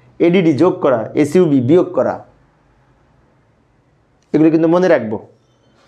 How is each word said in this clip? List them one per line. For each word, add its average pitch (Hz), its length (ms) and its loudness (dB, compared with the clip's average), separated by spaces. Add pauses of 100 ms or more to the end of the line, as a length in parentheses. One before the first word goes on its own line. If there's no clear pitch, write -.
(180)
এডিডি 170 340 2
যোগ 160 280 0
করা, 120 340 -2
এসইউবি 151 460 0
বিয়োগ 156 340 0
করা, 110 300 -4 (2000)
এগুলো 156 180 2
কিন্তু 160 180 2
মনে 180 200 2
রাখবো। 113 380 -2 (600)